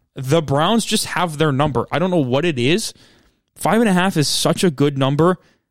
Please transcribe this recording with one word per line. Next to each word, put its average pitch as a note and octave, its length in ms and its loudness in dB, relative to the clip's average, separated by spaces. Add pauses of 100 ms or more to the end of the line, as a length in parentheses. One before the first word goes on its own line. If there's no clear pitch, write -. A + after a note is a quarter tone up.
(160)
The C#3 280 0
Browns D#3 420 0
just - 220 -4
have D#3 320 -4
their D#3 120 2
number. C3 400 0
I C3 60 -2
don't F3+ 140 -2
know F3+ 60 2
what C3+ 280 0
it D3 140 -2
is. D#3+ 340 0 (600)
Five F#3+ 240 0
and A#3 100 2
a F#3 40 2
half F3+ 220 2
is D3+ 120 2
such - 360 0
a F#3 60 4
good C#3+ 260 0
number. C#3+ 420 2 (340)